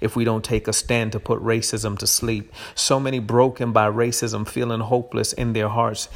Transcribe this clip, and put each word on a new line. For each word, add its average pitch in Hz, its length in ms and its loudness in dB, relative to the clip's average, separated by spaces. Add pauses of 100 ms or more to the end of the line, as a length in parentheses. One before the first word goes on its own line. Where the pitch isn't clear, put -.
if 107 140 -2
we 117 100 0
don't 110 200 0
take 113 240 -2
a 113 40 0
stand 117 380 0
to 110 80 -4
put 113 240 -2
racism 110 560 -2
to 107 80 -8
sleep. 110 460 -2 (240)
So 135 240 2
many 135 180 0
broken 117 540 2
by 107 180 4
racism, 113 560 0
feeling 117 320 -2
hopeless 113 540 0
in 120 200 -2
their 107 160 0
hearts, 110 480 -2